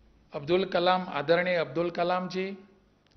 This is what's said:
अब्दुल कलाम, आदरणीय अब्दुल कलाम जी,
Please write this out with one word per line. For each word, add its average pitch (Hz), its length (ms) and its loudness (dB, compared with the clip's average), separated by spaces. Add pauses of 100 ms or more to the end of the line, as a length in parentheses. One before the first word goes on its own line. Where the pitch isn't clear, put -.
(340)
अब्दुल 170 320 0
कलाम, 185 440 2
आदरणीय 170 460 2
अब्दुल 165 360 0
कलाम 180 380 -2
जी, 190 280 -6 (600)